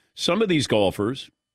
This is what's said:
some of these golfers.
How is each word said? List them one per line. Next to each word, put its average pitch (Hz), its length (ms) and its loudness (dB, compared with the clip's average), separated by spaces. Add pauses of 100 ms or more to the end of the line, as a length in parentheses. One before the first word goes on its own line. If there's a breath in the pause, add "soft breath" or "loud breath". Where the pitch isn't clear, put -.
(160)
some 202 260 0
of 214 80 0
these 151 180 2
golfers. 104 640 0 (260)